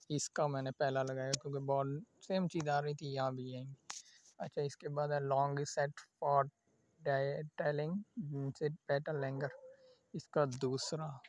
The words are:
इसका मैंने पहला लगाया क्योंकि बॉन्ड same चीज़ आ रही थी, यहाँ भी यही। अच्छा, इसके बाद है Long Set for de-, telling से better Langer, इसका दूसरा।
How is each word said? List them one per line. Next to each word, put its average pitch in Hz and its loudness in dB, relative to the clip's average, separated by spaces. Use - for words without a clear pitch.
इसका 147 0
मैंने 135 -2
पहला 135 2
लगाया 131 -2
क्योंकि 139 -4
बॉन्ड 139 0
same 190 0
चीज़ 160 -2
आ 143 4
रही 147 0
थी, 147 -6
यहाँ 131 0
भी 127 -6
यही। 135 -10
अच्छा, - -4
इसके 143 -4
बाद 147 0
है 147 2
Long 139 2
Set 147 -2
for 143 6
de-, 139 2
telling 151 2
से 151 0
better 151 0
Langer, 135 -2
इसका 151 2
दूसरा। 135 -2